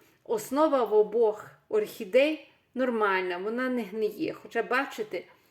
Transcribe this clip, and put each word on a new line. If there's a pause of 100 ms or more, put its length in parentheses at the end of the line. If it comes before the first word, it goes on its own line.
(240)
Основа
в
обох (180)
орхідей (240)
нормальна,
вона
не
гниє.
Хоча,
бачите, (280)